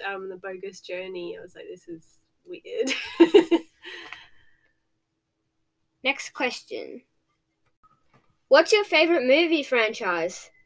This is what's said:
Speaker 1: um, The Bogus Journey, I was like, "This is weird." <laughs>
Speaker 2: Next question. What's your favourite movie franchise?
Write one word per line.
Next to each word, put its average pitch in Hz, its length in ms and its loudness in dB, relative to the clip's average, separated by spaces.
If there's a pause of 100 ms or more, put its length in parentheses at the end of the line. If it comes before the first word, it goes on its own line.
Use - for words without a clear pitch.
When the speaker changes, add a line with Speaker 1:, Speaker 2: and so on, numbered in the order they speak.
Speaker 1:
um, 190 240 -8
The 185 80 -12
Bogus 190 440 -12
Journey, 180 540 -10
I 175 60 -16
was 180 140 -20
like, - 120 -18
"This 180 200 -16
is 165 320 -18 (260)
weird." 254 480 -4 (260)
<laughs> 339 440 6 (2500)
Speaker 2:
Next - 300 -4
question. 240 720 -6 (1500)
What's 302 240 6
your 415 100 6
favourite 330 400 2
movie 302 400 4
franchise? 214 880 -2 (140)